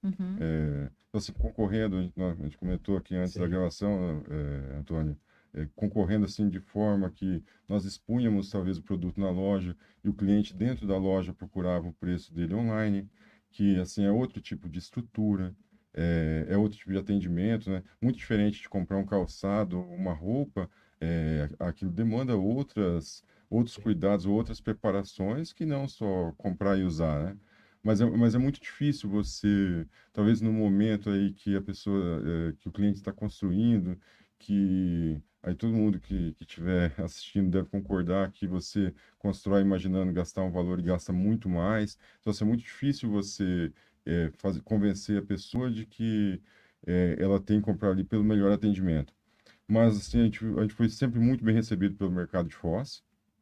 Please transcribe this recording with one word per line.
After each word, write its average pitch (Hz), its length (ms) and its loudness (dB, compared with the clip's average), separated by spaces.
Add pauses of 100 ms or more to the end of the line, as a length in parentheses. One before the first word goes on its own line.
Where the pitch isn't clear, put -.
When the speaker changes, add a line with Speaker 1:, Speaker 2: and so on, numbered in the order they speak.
Speaker 1:
Uhum. 190 360 -4
Speaker 2:
É, 156 520 -2 (180)
então, 110 100 -4
assim, 101 140 -8
concorrendo, 107 640 0
a 92 60 0
gente, 90 180 -6
a 90 140 -2
gente 76 240 -8
comentou 90 400 -2
aqui - 180 -6
antes 90 180 -2
da 87 100 -2
Speaker 3:
Sim. 85 60 0
Speaker 2:
gravação, 90 760 -2
é, 71 480 -6
Antônio, 76 400 -4 (360)
é, 76 220 -6
concorrendo 104 500 2
assim 101 240 0
de 92 120 -4
forma 101 500 0
que 92 320 -4 (260)
nós 98 160 0
expunhamos 104 640 0
talvez 92 300 -2
o 78 60 -14
produto 90 340 -4
na 98 120 0
loja 92 460 0 (280)
e 101 40 -2
o 101 60 0
cliente 104 400 2
dentro 110 320 -2
da 95 100 0
loja 95 380 0
procurava 90 540 -4
o 82 40 -10
preço 90 400 -6
dele 82 220 -2
online, 107 540 0 (420)
que 101 300 2
assim 92 240 -2
é 101 80 4
outro 120 280 0
tipo - 280 -10
de 82 100 -8
estrutura, 104 720 -2 (400)
é, 80 560 2
é 92 80 2
outro 107 220 2
tipo - 140 -8
de 95 60 2
atendimento, 98 680 0
né? 95 140 -2 (180)
Muito 120 160 2
diferente 104 460 0
de - 60 -18
comprar 98 280 -2
um 98 80 0
calçado, 98 760 -2
uma 90 320 -4
roupa, 95 580 -4 (300)
é, 80 480 0 (100)
aquilo 87 320 -4
demanda 113 460 0
outras, 98 880 -2 (260)
outros 117 260 2
cuidados, 98 500 2
outras 107 340 0
preparações 104 920 -2
que 160 140 -6
não 139 220 -2
só 92 500 -2
comprar 98 400 0
e 95 60 2
usar, 78 400 2
né? 98 120 -6 (460)
Mas 104 180 4
é, 117 40 4
mas 117 300 4
é 123 40 2
muito 135 220 0
difícil 143 480 -4
você, 98 760 2 (280)
talvez 107 280 4
no 113 120 2
momento 104 580 2
aí 98 220 2
que 98 240 -2
a 95 60 -2
pessoa, 95 600 -2
é, 82 280 -2
que - 160 -10
o 87 40 -10
cliente 101 260 0
está 101 120 -8
construindo, 98 880 0 (400)
que 92 840 0 (220)
aí 90 120 -2
todo 113 180 -2
mundo 107 260 2
que, 90 360 -4
que - 100 -18
tiver 87 560 0
assistindo 92 500 -2
deve 90 200 2
concordar 95 600 0
que - 140 -8
você 90 480 -2 (240)
constrói 98 440 0
imaginando 92 500 2
gastar 87 300 -4
um 92 80 -2
valor 87 280 -2
e 87 40 -2
gasta 87 280 0
muito 98 380 0
mais. 98 480 -2 (240)
Então, 110 100 -4
assim, 104 140 -2
é - 20 2
muito 117 140 2
difícil 139 500 -4
você, 95 640 -2 (320)
é, 80 300 0
faz-, 95 260 -4
convencer 104 580 0
a 98 40 -2
pessoa 117 480 -4
de 110 160 -6
que, 104 520 0 (480)
é, 87 320 2
ela 98 220 4
tem 107 200 2
que 104 40 0
comprar 104 280 2
ali 95 120 0
pelo 107 180 0
melhor 101 300 6
atendimento. 95 600 0 (520)
Mas, 110 300 6
assim, 101 240 0
a 117 40 6
gente, 110 200 0
a 110 180 0
gente 104 120 0
foi 117 160 2
sempre 120 280 -2
muito 120 240 4
bem 110 120 4
recebido 101 420 2
pelo 98 140 -2
mercado 87 380 -2
de - 60 -16
Foz. 92 480 -4 (400)